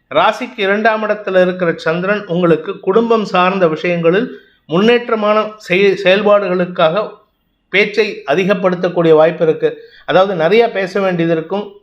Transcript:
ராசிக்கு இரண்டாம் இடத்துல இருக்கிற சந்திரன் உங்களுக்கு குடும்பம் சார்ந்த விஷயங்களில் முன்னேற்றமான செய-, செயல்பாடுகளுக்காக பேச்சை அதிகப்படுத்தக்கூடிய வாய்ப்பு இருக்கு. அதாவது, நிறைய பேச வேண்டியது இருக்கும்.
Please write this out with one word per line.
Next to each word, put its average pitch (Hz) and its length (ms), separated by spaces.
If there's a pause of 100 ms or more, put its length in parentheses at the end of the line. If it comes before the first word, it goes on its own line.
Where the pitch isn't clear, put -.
(160)
ராசிக்கு 214 420
இரண்டாம் 214 460
இடத்துல 202 380
இருக்கிற 180 340
சந்திரன் 185 500
உங்களுக்கு 175 540
குடும்பம் 220 460
சார்ந்த 185 420
விஷயங்களில் 175 720 (320)
முன்னேற்றமான 214 880
செய-, 190 480
செயல்பாடுகளுக்காக 185 1080 (580)
பேச்சை 208 580
அதிகப்படுத்தக்கூடிய 180 840
வாய்ப்பு 165 320
இருக்கு. 156 320 (280)
அதாவது, 190 300
நிறைய 196 360
பேச 190 280
வேண்டியது 170 340
இருக்கும். 196 380 (120)